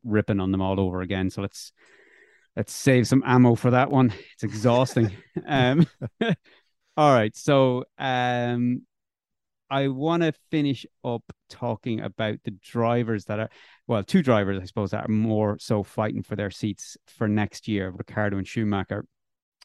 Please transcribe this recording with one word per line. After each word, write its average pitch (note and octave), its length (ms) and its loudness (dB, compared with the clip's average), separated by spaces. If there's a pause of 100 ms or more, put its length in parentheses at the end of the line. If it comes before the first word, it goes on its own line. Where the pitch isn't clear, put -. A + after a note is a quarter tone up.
ripping G#2+ 340 2
on F#2+ 140 0
them F#2+ 100 0
all F#2+ 160 0
over F#2 220 0
again. F#2+ 300 -2
So G2 120 -8
let's, - 300 -12 (800)
let's - 180 -6
save B2+ 360 2
some C3 180 4
ammo B2 300 6
for B2 160 0
that C3 180 2
one. C3 220 4 (220)
It's - 100 -10
exhausting. A#2 640 2 (200)
<laughs> - 160 -10
Um, C#3 380 2 (360)
<laughs> - 760 -6
all D3+ 160 6
right. G#2+ 240 2
So, C3 500 2 (120)
um, B2 840 -2 (880)
I C#3 180 0
wanna D#3+ 440 0 (180)
finish C#3+ 360 -2 (180)
up A#2+ 180 -4 (280)
talking A#2 500 -6
about G#2+ 440 -6
the - 80 -8
drivers A2+ 720 -2
that G#2+ 120 -6
are, A2 120 -6 (360)
well, A2 160 0
two F#3 200 2
drivers, G2+ 360 2
I F2+ 60 -8
suppose, G2 280 -4
that G#2+ 120 -6
are G#2+ 80 -2
more G#2+ 460 0
so G#2+ 240 -2
fighting G#2+ 400 -4
for G#2+ 140 -8
their G2+ 140 -4
seats - 460 -8 (100)
for - 220 -4
next G#2 400 -2
year, F#2+ 220 -2
Ricciardo G2+ 480 -4
and F#2+ 100 -8
Schumacher. G2+ 560 -4 (600)